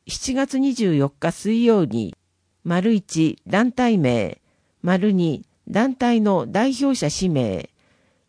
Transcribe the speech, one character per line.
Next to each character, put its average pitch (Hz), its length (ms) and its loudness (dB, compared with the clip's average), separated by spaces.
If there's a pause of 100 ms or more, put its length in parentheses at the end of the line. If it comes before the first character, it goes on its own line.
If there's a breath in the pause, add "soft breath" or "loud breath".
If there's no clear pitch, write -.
七 - 280 -8
月 269 240 -2
二 269 160 0
十 196 200 2
四 139 140 2
日 165 240 -4
水 226 320 -2
曜 214 220 4
に、 107 280 -4 (480)
丸 180 300 0
一、 160 540 0
団 226 260 0
体 240 240 2
名、 120 460 0 (400)
丸 185 300 0
二、 170 340 0 (200)
団 254 280 0
体 240 260 2
の 190 260 2
代 214 320 0
表 277 160 0
者 156 140 -2
氏 185 220 -2
名、 113 400 -2 (580)